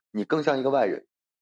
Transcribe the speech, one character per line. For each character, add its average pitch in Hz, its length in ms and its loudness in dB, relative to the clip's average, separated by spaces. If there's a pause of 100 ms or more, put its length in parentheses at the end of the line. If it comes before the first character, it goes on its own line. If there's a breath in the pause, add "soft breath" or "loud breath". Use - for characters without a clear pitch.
(100)
你 104 140 -4
更 156 180 0
像 147 160 2
一 127 60 -2
个 135 60 0
外 135 160 2
人， - 200 -4 (360)